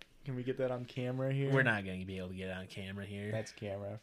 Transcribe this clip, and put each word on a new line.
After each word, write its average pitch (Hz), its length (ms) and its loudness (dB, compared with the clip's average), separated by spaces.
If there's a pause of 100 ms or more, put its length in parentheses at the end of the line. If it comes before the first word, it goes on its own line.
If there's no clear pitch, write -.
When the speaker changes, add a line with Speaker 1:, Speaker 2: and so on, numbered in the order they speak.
(240)
Speaker 1:
can 131 120 -4
we 127 60 -2
get 127 160 0
that 127 120 4
on 123 140 -2
camera 131 480 0
here? 139 200 4
Speaker 2:
We're 135 100 8
not 107 220 6
gonna 92 220 -2
be 95 120 -4
able 92 100 -4
to 95 60 -6
get 95 140 -4
it 92 80 -2
on 92 100 -6
camera 98 380 -6
here. 101 260 -4
Speaker 1:
That's 110 220 -2
camera. 101 500 -4